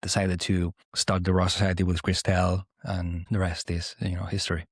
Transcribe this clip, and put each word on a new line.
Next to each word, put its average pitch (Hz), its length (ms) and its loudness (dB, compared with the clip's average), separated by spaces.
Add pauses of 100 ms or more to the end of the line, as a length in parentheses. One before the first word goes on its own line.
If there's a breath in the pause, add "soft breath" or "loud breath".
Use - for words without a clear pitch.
decided 95 400 0
to 87 320 0 (220)
start 95 280 0
the 92 100 2
Raw 92 140 4
Society 92 360 2
with 90 180 2
Christelle, 92 600 2 (200)
and 87 480 -4
the 107 80 0
rest 87 320 -2
is, 85 280 -4
you 90 160 -2
know, 87 100 -4
history. 90 460 -4